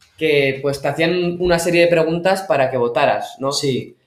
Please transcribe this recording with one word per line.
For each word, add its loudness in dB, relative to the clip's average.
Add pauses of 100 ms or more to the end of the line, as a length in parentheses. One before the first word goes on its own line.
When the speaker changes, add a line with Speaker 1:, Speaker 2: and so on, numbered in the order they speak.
(160)
Speaker 1:
que, 2
pues, -2
te -4
hacían 0
una 2
serie 2
de 6
preguntas 0
para 0
que -4
votaras, -2
¿no? -4
Speaker 2:
Sí. -4 (100)